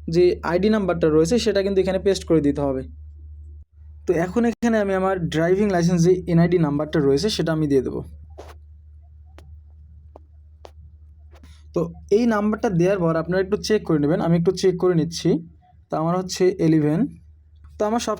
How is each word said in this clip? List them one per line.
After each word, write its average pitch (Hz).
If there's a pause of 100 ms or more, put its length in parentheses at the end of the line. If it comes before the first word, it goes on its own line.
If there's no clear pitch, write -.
যে 175
আইডি 180
নাম্বারটা 175
রয়েছে 165
সেটা 202
কিন্তু 190
এখানে 185
পেস্ট 190
করে 160
দিতে 143
হবে। 131 (1200)
তো 180
এখন 185
এখানে 226
আমি 196
আমার 185
ড্রাইভিং 185
লাইসেন্স 170
যে 180
এনআইডি 170
নাম্বারটা 151
রয়েছে 143
সেটা 165
আমি 156
দিয়ে 139
দেবো। - (3750)
তো 170 (180)
এই 226
নাম্বারটা 214
দেওয়ার 185
পর 165
আপনারা 170
একটু 190
চেক 214
করে 160
নেবেন, 156
আমি 170
একটু 170
চেক 180
করে 180
নিচ্ছি। 170 (600)
তো 156
আমার 165
হচ্ছে 185
এলিভেন। 160 (720)
তো 214
আমার 226
সব 214